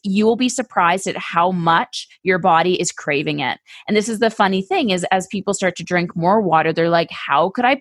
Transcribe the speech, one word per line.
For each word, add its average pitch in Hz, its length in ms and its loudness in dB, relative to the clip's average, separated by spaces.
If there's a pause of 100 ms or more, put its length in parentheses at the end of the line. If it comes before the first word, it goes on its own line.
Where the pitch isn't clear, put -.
you 202 200 2
will 220 120 2
be 254 100 0
surprised 190 580 -2
at - 120 -6
how 180 340 0
much 170 560 0 (160)
your 185 160 0
body 170 400 2
is 175 140 -4
craving 151 480 -4
it. 123 180 -6 (300)
And 208 80 0
this 208 100 0
is 226 120 -4
the 226 100 2
funny 196 320 0
thing 269 300 -2
is, 180 200 -2
as 185 160 0
people 202 260 -4
start 185 240 -2
to 170 60 -10
drink 175 320 -2
more 180 240 2
water, 160 320 2
they're 165 180 0
like, 165 220 2
"How 156 380 0
could 233 160 -2
I 269 160 2